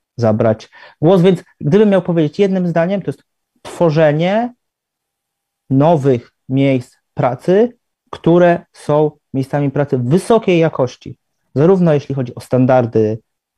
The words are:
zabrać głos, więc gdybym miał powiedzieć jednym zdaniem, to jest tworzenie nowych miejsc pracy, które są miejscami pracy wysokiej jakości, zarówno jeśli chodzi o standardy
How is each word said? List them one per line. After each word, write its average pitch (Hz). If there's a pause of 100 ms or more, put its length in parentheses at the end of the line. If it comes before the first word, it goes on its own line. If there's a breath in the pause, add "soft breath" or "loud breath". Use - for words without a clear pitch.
(160)
zabrać 110 (340 loud breath)
głos, 175
więc 180 (180)
gdybym 196
miał 190
powiedzieć 165
jednym 190
zdaniem, 170
to -
jest - (400)
tworzenie 170 (1160)
nowych 139 (160)
miejsc 135 (180)
pracy, 175 (340)
które 170
są 151 (240)
miejscami 139
pracy 139
wysokiej 180
jakości, 139 (360)
zarówno 170
jeśli 139
chodzi 127
o 123
standardy 117 (400)